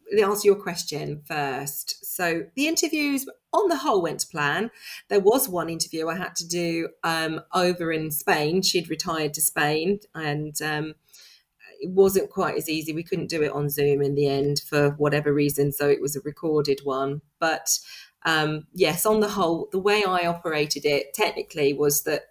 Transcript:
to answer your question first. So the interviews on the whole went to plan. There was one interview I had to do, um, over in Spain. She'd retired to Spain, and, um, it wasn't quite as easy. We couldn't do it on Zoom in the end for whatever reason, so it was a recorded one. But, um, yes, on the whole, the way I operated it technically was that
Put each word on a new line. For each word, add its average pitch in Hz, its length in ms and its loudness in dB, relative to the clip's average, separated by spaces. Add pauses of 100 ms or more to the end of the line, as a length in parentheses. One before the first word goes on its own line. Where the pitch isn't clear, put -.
(120)
to 208 100 4
answer 202 260 0
your 196 140 8
question 151 640 -6
first. 143 800 -6
So 170 380 -2 (120)
the 285 120 0
interviews 294 580 0 (280)
on 370 160 4
the 311 80 2
whole 240 240 2
went 156 180 -2
to - 80 -6
plan. 160 420 -2 (400)
There 202 120 4
was 254 260 4
one 170 220 -4
interview 160 380 -4
I 180 100 -4
had - 180 -8
to 170 120 -8
do, 170 420 -2 (120)
um, 160 380 -2 (140)
over 175 400 0
in 156 180 -2
Spain. 160 500 0
She'd 175 280 0
retired 156 460 -4
to - 60 -6
Spain, 160 580 0 (140)
and, 151 480 -4
um, 151 340 -4 (840)
it 175 120 -8
wasn't 190 380 6
quite 160 280 0
as 151 100 -4
easy. 156 240 -2
We 165 120 -4
couldn't 170 260 -4
do 165 120 0
it 147 120 0
on 147 160 -2
Zoom 143 320 2
in 143 140 0
the 143 120 4
end 143 400 0
for 147 240 4
whatever 147 420 2
reason, 143 380 2
so 147 160 0
it 143 140 4
was 143 160 -4
a 135 40 -8
recorded 147 640 -2
one. 139 380 -2 (180)
But, - 400 0 (480)
um, 156 460 0
yes, 180 320 0
on 220 140 4
the 208 80 2
whole, 170 440 0
the 190 60 -2
way 208 260 2
I 180 220 2
operated 156 580 -2
it 147 300 0
technically 151 600 0
was 143 320 0
that 151 260 -2